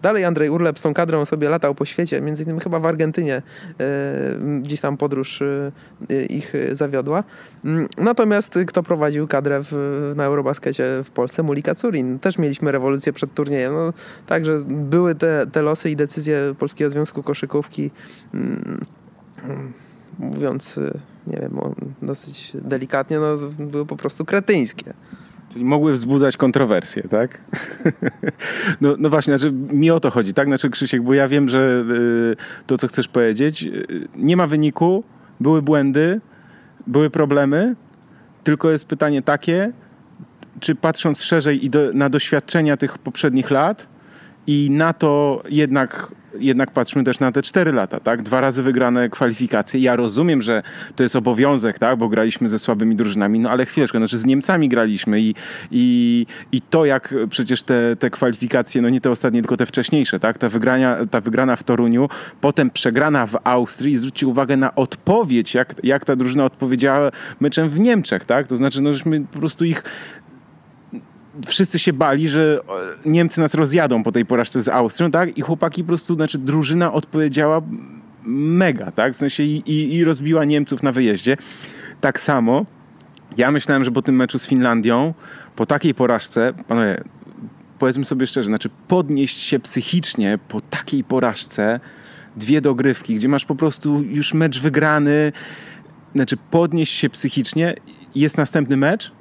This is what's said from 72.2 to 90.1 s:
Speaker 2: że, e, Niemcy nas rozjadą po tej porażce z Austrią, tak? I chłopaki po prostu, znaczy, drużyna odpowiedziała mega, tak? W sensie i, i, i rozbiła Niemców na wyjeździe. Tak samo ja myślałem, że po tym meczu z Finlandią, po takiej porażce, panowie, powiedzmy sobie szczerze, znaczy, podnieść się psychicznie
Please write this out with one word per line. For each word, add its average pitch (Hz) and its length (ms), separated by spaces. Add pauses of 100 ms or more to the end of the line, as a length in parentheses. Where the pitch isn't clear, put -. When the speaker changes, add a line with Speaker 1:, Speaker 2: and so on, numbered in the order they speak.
Speaker 2:
że, 151 320 (460)
e, 156 40
Niemcy 165 300
nas 156 140
rozjadą 147 480
po 113 100
tej 120 140
porażce 120 340
z 104 80
Austrią, 123 420
tak? 165 280
I - 20
chłopaki 160 420
po 165 60
prostu, 170 260
znaczy, 156 240
drużyna 151 540
odpowiedziała 151 720 (640)
mega, 143 640
tak? 123 240
W - 20
sensie 143 260
i, 151 240
i, 151 280
i 170 100
rozbiła 156 400
Niemców 147 380
na 139 100
wyjeździe. 123 440 (640)
Tak 135 200
samo 135 460 (680)
ja 123 140
myślałem, 139 340
że 127 60
po 123 120
tym 135 140
meczu 127 220
z - 80
Finlandią, 123 680 (420)
po 113 100
takiej 147 280
porażce, 120 580 (160)
panowie, 110 360 (720)
powiedzmy 131 260
sobie 131 220
szczerze, 123 200
znaczy, 107 240 (180)
podnieść 147 520
się - 180
psychicznie 117 800 (100)